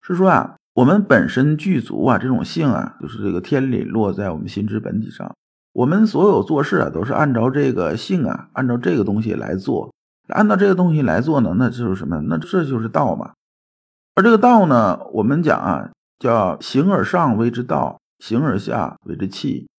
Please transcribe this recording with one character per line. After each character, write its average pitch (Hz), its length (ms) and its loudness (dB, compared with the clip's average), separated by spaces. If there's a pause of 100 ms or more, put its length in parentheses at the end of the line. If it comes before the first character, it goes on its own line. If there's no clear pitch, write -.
是 - 140 -4
说 190 160 4
啊， - 240 2 (200)
我 123 100 4
们 190 180 6
本 131 260 4
身 147 280 2
具 156 240 0
足 69 240 -6
啊， 117 140 2
这 127 100 -4
种 127 160 0
性 156 240 -2
啊， - 320 -4
就 135 80 -12
是 110 140 -12
这 98 100 -4
个 87 80 -2
天 131 320 -2
理 107 100 -2
落 101 300 -2
在 98 180 -4
我 80 60 -6
们 85 120 -8
心 101 160 -6
之 101 140 -4
本 - 220 -4
体 110 100 -8
上。 - 200 -14 (420)
我 123 140 0
们 196 180 4
所 196 260 4
有 143 120 4
做 143 220 0
事 175 140 0
啊， - 120 0
都 156 140 -4
是 127 80 -4
按 147 200 0
照 117 160 2
这 135 240 0
个 85 240 -2
性 170 300 -2
啊， - 280 -6
按 131 120 -2
照 120 100 0
这 147 200 -2
个 107 80 2
东 107 180 -2
西 110 120 -4
来 53 200 -6
做。 98 380 -6 (360)
按 208 200 0
照 208 80 2
这 196 100 2
个 190 80 4
东 175 180 2
西 151 100 2
来 92 180 0
做 143 200 0
呢， 90 160 0
那 127 120 2
就 120 200 -4
是 95 60 0
什 - 140 -8
么？ 82 140 -4
那 82 160 -4
这 170 260 -2
就 131 160 -4
是 113 80 -6
道 113 260 0
嘛。 - 180 -10 (840)
而 190 60 4
这 226 80 6
个 226 60 6
道 220 300 6
呢， 113 320 2 (140)
我 110 100 -2
们 147 180 2
讲 123 200 2
啊， 73 300 -4 (280)
叫 107 420 0
形 160 300 0
而 147 140 2
上 143 320 0
谓 117 140 0
之 120 120 -6
道， 71 380 -4 (180)
形 113 220 -4
而 127 180 0
下 101 460 -6
谓 - 120 -10
之 98 120 -6
器。 - 400 -8 (100)